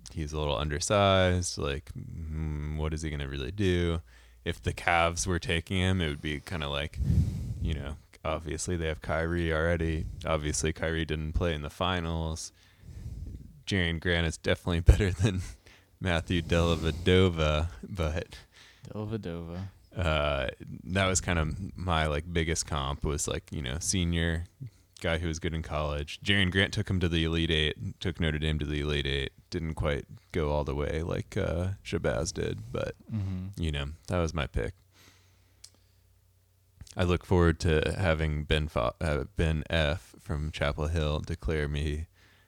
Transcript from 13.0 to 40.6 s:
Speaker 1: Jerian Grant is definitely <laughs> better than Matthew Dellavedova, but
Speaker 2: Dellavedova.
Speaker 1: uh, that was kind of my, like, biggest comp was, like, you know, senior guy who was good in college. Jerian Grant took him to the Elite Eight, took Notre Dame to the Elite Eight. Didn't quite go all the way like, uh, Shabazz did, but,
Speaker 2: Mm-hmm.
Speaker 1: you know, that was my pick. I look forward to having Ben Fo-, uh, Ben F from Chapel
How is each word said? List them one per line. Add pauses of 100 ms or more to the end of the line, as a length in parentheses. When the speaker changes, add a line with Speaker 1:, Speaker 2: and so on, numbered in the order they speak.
Speaker 1:
Jerian
Grant
is
definitely
<laughs>
better
than (580)
Matthew
Dellavedova, (200)
but (540)
Speaker 2:
Dellavedova. (280)
Speaker 1:
uh, (380)
that
was
kind
of
my,
like,
biggest
comp
was,
like,
you
know,
senior (540)
guy
who
was
good
in
college.
Jerian
Grant
took
him
to
the
Elite
Eight,
took
Notre
Dame
to
the
Elite
Eight. (180)
Didn't
quite (260)
go
all
the
way
like,
uh, (140)
Shabazz
did,
but, (180)
Speaker 2:
Mm-hmm. (140)
Speaker 1:
you
know, (220)
that
was
my
pick. (2250)
I
look
forward
to
having
Ben
Fo-,
uh, (140)
Ben
F
from
Chapel